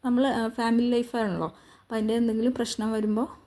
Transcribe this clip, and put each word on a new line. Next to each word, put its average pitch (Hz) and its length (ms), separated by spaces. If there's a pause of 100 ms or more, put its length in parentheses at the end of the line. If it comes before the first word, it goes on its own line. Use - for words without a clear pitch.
നമ്മൾ, 247 220
ആ, 233 220
ഫാമിലി 233 420
ലൈഫാണല്ലോ. 226 580 (300)
അപ്പോൾ - 180
അതിൻ്റെ 220 180
എന്തെങ്കിലും 233 380
പ്രശ്നം 226 400
വരുമ്പോൾ 214 340 (200)